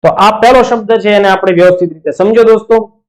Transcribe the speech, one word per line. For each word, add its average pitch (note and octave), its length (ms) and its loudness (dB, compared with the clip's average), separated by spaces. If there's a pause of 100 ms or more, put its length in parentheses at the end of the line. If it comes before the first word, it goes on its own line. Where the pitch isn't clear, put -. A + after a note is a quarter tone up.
તો - 60 2
આ G#3+ 320 0
પહેલો B3 220 2
શબ્દ A3+ 360 -4
છે G3 100 -4
એને G3+ 200 0
આપણે F#3+ 240 -2
વ્યવસ્થિત F3 400 0
રીતે - 180 -10
સમજો G#3+ 320 0
દોસ્તો. A3 680 -2